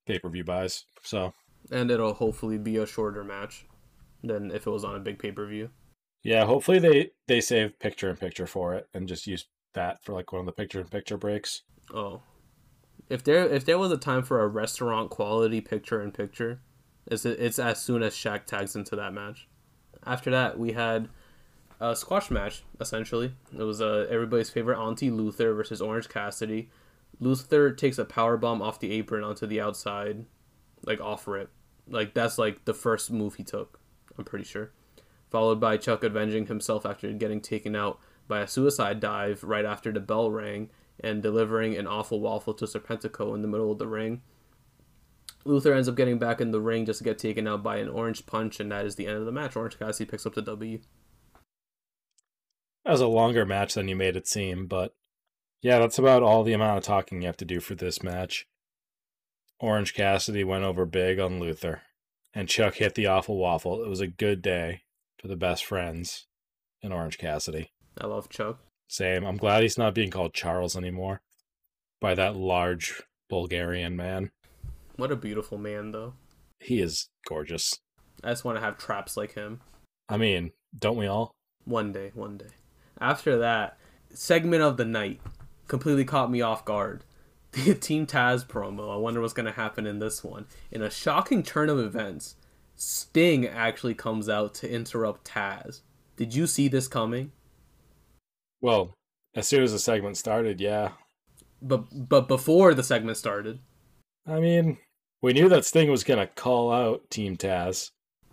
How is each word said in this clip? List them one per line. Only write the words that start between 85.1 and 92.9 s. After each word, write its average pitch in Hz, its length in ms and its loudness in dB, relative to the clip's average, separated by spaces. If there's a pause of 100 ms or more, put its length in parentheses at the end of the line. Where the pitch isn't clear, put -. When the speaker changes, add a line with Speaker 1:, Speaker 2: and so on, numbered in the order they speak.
Speaker 2:
completely 139 380 2
caught 131 260 0
me 123 100 0
off 113 240 -2
guard. 101 440 -2
<laughs> - 40 -20 (400)
The 147 220 4
Team 156 320 -2
Taz 123 400 2
promo. 104 460 -8
I 101 40 -4
wonder 117 240 -2
what's 113 120 -2
gonna 113 200 -4
happen 110 340 -6
in 104 120 -6
this 107 240 -6
one. 101 240 -12 (240)
In 110 120 -6
a 107 80 -2
shocking 175 520 2
turn 151 260 0
of 147 100 2
events, 104 580 -4 (380)
Sting 160 720 2